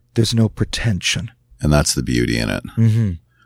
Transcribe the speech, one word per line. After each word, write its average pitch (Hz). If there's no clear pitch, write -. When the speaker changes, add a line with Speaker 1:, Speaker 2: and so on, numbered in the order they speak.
Speaker 1:
there's 117
no 113
pretension. -
Speaker 2:
And 76
that's 73
the 67
beauty 58
in 57
it. 50
Speaker 1:
Mm-hmm. 110